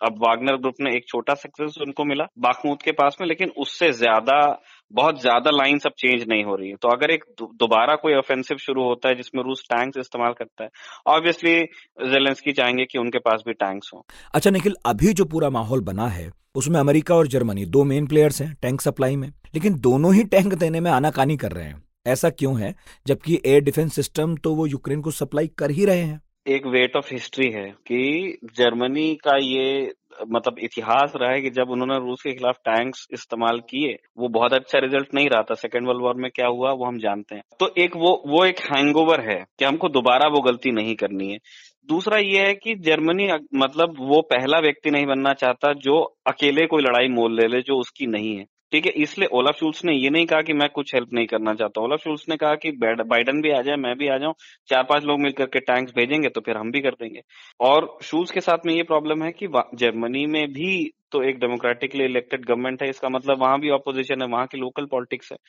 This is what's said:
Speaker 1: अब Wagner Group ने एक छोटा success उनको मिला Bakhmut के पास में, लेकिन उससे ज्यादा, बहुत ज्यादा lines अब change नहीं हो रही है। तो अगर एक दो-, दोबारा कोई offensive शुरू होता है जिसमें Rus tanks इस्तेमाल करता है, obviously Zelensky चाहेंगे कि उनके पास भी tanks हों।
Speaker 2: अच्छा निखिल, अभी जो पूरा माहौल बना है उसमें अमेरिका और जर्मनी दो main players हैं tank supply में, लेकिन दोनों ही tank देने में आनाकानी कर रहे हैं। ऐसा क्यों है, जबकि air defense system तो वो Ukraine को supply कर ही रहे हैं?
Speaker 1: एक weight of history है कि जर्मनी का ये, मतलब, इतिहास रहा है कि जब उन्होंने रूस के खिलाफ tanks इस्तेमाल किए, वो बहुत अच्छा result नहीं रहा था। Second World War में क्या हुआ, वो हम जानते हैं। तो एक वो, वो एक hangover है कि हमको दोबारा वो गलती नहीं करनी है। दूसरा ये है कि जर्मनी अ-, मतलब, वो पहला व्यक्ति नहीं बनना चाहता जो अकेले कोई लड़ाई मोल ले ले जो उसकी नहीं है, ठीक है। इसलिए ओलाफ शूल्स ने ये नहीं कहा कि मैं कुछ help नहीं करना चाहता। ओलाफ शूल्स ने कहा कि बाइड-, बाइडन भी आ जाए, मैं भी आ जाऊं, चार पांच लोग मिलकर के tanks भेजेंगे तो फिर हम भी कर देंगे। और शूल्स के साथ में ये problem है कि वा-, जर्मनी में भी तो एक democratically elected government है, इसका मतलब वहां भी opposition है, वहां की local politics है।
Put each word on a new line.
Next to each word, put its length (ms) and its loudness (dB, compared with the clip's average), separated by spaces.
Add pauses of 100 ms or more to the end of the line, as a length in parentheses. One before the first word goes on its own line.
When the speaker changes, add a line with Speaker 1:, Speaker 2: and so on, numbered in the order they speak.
Speaker 1:
अब 120 -2
Wagner 380 2
Group 240 -4
ने 160 -2
एक 120 -6
छोटा 260 -2
success 460 -10
उनको 240 -6
मिला 200 -2 (140)
Bakhmut 440 -2
के 100 -2
पास 280 2
में, 80 -4
लेकिन 200 -2 (100)
उससे 340 0
ज्यादा, 680 2 (300)
बहुत 300 2
ज्यादा 280 4
lines 360 2
अब 120 -4
change 300 0
नहीं 160 2
हो 120 -2
रही 120 -6
है। 80 -12
तो 120 0
अगर 220 2
एक 140 -2 (140)
दो-, 160 -12
दोबारा 400 4
कोई 200 2
offensive 440 -2
शुरू 260 -2
होता 240 0
है 60 4
जिसमें 280 -6
Rus 300 -8
tanks 260 -2
इस्तेमाल 340 -4
करता 320 -12
है, 60 -12 (380)
obviously 560 4 (460)
Zelensky 420 2
चाहेंगे 320 0
कि 140 -6
उनके 200 -2
पास 280 0
भी 60 -4
tanks 420 -6
हों। 60 -20 (340)
Speaker 2:
अच्छा 160 4
निखिल, 240 2 (120)
अभी 260 2
जो 120 2
पूरा 260 -2
माहौल 300 -2
बना 280 -4
है 360 -12 (120)
उसमें 240 2
अमेरिका 340 4
और 120 6
जर्मनी 380 -2
दो 200 4
main 220 0
players 360 2
हैं 200 -8
tank 180 -2
supply 360 -2
में, 120 -6
लेकिन 520 -2
दोनों 340 6
ही 100 6
tank 300 2
देने 260 0
में 100 0
आनाकानी 460 2
कर 160 -6
रहे 120 -10
हैं। 180 -16 (240)
ऐसा 240 2
क्यों 300 -2
है, 140 -4 (320)
जबकि 400 0
air 140 8
defense 340 0
system 420 -4
तो 180 -2
वो 120 0
Ukraine 340 -6
को 100 -6
supply 360 -2
कर 240 -4
ही 140 0
रहे 140 4
हैं? 240 -6 (240)
Speaker 1:
एक 160 0
weight 420 2
of 140 -10
history 360 -4
है 160 -8
कि 640 -4 (200)
जर्मनी 580 0
का 220 2
ये, 560 -2 (380)
मतलब, 280 -2
इतिहास 580 0
रहा 160 0
है 100 -2
कि 80 -4
जब 200 -2
उन्होंने 280 -2
रूस 240 -8
के 100 -6
खिलाफ 240 -2
tanks 560 -2
इस्तेमाल 480 -2
किए, 380 -6 (200)
वो 100 -4
बहुत 240 2
अच्छा 260 0
result 360 0
नहीं 140 2
रहा 140 2
था। 120 -4
Second 340 -4
World 140 0
War 120 0
में 200 -8
क्या 120 0
हुआ, 260 0
वो 120 -4
हम 140 -6
जानते 360 -6
हैं। 80 -14 (180)
तो 180 0
एक 180 0
वो, 300 2
वो 180 4
एक 140 2
hangover 640 2
है 240 -4 (140)
कि 60 0
हमको 240 0
दोबारा 400 4
वो 120 2
गलती 300 0
नहीं 240 -2
करनी 380 -6
है। 60 -12 (500)
दूसरा 300 0
ये 200 2
है 160 2
कि 200 -6
जर्मनी 540 0
अ-, 260 -2
मतलब, 460 0
वो 200 4
पहला 380 2
व्यक्ति 320 0
नहीं 160 2
बनना 260 2
चाहता 400 0
जो 440 0 (100)
अकेले 400 2
कोई 160 2
लड़ाई 260 4
मोल 320 0
ले 60 4
ले 160 0
जो 140 -2
उसकी 300 -6
नहीं 300 -4
है, 80 -12 (280)
ठीक 140 2
है। 60 -2
इसलिए 400 -2
ओलाफ 220 2
शूल्स 300 -4
ने 100 2
ये 160 0
नहीं 160 2
कहा 160 2
कि 100 -4
मैं 160 0
कुछ 260 -6
help 180 -2
नहीं 140 0
करना 280 -2
चाहता। 260 -4
ओलाफ 180 -2
शूल्स 300 -8
ने 80 -4
कहा 180 0
कि 160 -6
बाइड-, 360 -2
बाइडन 340 0
भी 100 0
आ 120 0
जाए, 140 -4
मैं 200 -4
भी 120 -4
आ 100 0
जाऊं, 140 -4 (360)
चार 140 2
पांच 220 0
लोग 160 0
मिलकर 260 0
के 140 -4
tanks 360 -2
भेजेंगे 320 0
तो 120 -8
फिर 160 -4
हम 140 -8
भी 100 -2
कर 100 -2
देंगे। 300 -8 (400)
और 420 2
शूल्स 280 -2
के 100 -4
साथ 260 2
में 80 0
ये 80 0
problem 400 0
है 100 -6
कि 140 -10
वा-, 320 -2
जर्मनी 480 -2
में 260 -2
भी 380 -4 (220)
तो 100 0
एक 160 -2
democratically 640 -2
elected 400 -4
government 380 -2
है, 60 -2
इसका 200 -6
मतलब 320 -2
वहां 200 2
भी 80 -2
opposition 540 -2
है, 60 -4
वहां 180 -2
की 120 -12
local 260 -8
politics 480 -8
है। 60 -16 (100)